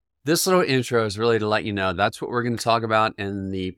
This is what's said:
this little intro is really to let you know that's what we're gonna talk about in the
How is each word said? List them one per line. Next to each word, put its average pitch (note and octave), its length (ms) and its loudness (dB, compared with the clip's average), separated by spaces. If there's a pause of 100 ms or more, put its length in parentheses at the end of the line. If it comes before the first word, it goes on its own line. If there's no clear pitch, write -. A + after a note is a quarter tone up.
(240)
this D#3+ 220 2
little F#3 140 4
intro B2 460 0
is G2+ 120 -6
really A2+ 200 2
to G#2+ 100 0
let G#2 160 2
you G#2 80 -4
know F#2+ 220 0
that's G2+ 260 0
what - 100 -8
we're A#2+ 120 -2
gonna A#2+ 160 -2
talk A2+ 240 2
about A2 340 2
in G2 340 -6
the F#2 280 -4